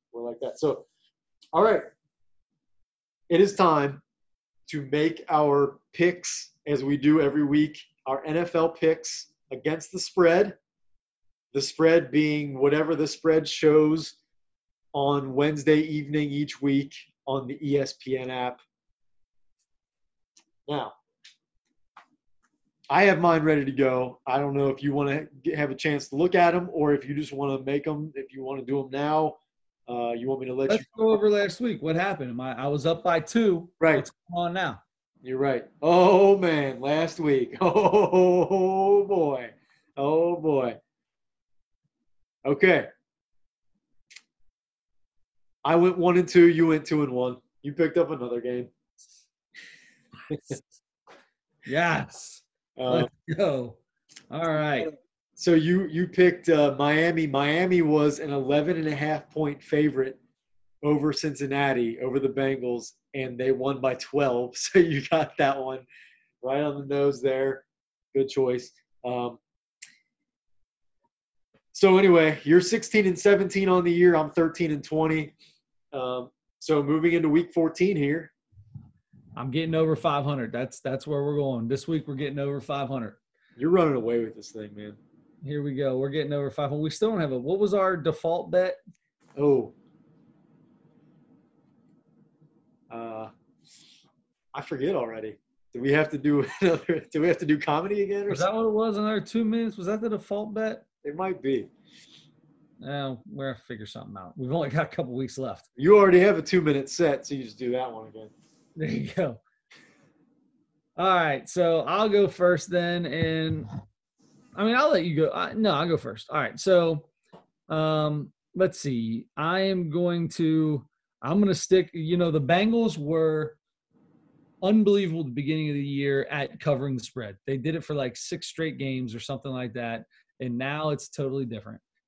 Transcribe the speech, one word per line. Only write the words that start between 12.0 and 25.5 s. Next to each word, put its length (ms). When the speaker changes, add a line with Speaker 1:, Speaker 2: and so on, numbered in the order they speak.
Speaker 1:
being 480
whatever 380
the 100
spread 420
shows 680
on 420
Wednesday 460
evening 500
each 300
week 320
on 200
the 160
E 160
S 220
P 180
N 120
app. 300
Now, 260
I 140
have 160
mine 240
ready 200
to 80
go. 540
I 120
don't 160
know 140
if 140
you 100
wanna 340
g-, 100